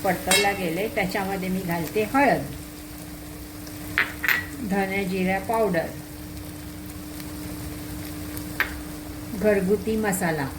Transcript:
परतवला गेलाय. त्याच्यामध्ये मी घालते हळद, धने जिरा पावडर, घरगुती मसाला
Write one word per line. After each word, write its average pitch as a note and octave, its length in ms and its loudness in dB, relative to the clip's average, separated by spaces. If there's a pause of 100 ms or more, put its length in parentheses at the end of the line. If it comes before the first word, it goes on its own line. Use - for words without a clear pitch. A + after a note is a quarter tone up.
परतवला F#3+ 480 6
गेलाय. F#3+ 360 0
त्याच्यामध्ये F#3+ 600 0
मी F#3 120 0
घालते F3 420 0
हळद, G#3 400 6 (2250)
धने G3 340 2
जिरा F#3 340 2
पावडर, G3 480 2 (3500)
घरगुती G#3 640 4
मसाला F3+ 520 2 (100)